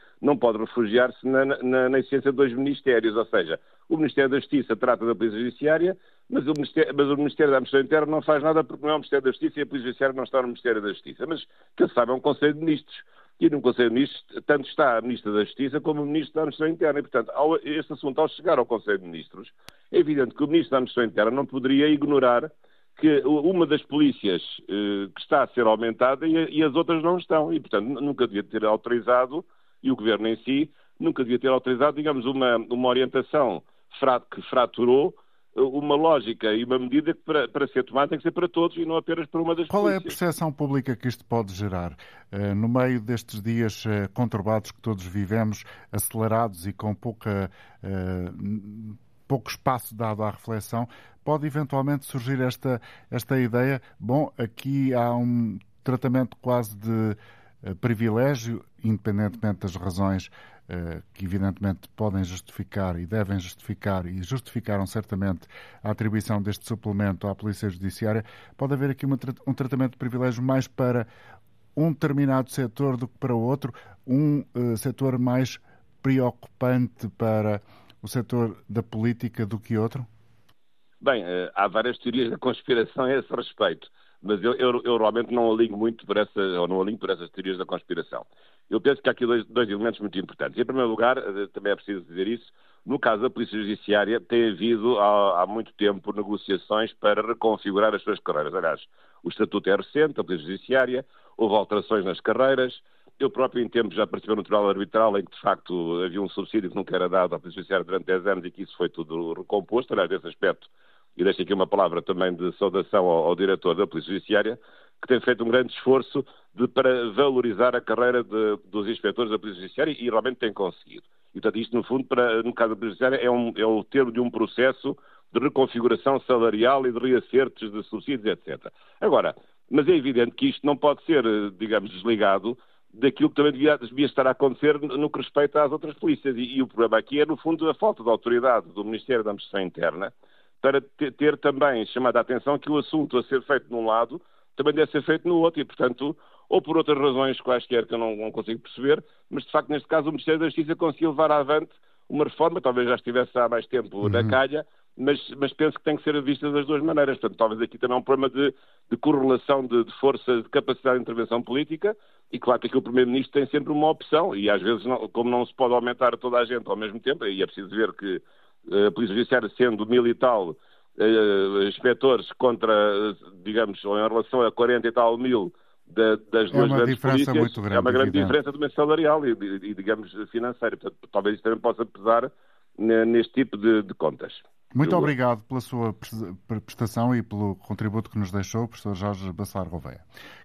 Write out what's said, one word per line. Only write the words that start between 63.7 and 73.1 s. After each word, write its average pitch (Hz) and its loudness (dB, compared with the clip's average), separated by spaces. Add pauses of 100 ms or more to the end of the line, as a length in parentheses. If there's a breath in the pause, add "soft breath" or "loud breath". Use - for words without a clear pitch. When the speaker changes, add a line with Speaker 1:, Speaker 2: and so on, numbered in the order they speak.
Speaker 2:
e 92 -8
justificaram 107 -4
certamente 98 -4 (360 loud breath)
a 107 -2
atribuição 104 -2
deste 98 -6
suplemento 101 -4
à 95 -4
Polícia 104 -6
Judiciária, 98 -2 (340 loud breath)
pode 139 -2
haver 139 0
aqui 135 -4
uma 135 0
tra-, 127 -6 (120)
um 135 0
tratamento 131 -2
de - -20
privilégio 123 -2
mais 131 0
para 123 0 (720 loud breath)
um 156 2
determinado 135 0
setor 131 -2
do 120 -6
que - -18